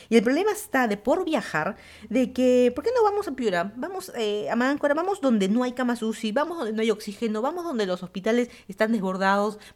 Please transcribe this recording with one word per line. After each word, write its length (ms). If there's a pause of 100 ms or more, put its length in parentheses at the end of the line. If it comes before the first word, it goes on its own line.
(100)
y 60
el 60
problema 280
está 380
de 100
por 260
viajar, 520 (340)
de 220
que, 420
¿por 100
qué 100
no 80
vamos 260
a 40
Piura? 440
Vamos, 400
eh, 340
a 60
Máncora, 360
vamos 300
donde 260
no 140
hay 100
camas 300
uci, 300
vamos 260
donde 160
no 80
hay 80
oxígeno, 500
vamos 240
donde 220
los 160
hospitales 480 (180)
están 240
desbordados, 640 (180)